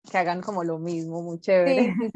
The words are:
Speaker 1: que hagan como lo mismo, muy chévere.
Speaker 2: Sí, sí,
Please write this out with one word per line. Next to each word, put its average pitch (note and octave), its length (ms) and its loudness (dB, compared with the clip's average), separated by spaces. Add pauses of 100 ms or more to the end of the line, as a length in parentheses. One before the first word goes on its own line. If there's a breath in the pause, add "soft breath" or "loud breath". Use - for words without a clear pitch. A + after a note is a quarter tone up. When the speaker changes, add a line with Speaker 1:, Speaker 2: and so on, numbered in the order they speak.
Speaker 1:
que - 80 -4
hagan F3 240 0
como F#3+ 220 -4
lo E3 160 -4
mismo, E3 420 -6
muy E3+ 180 -8
chévere. G3 440 4
Speaker 2:
Sí, G3 140 0
sí, A3+ 180 -2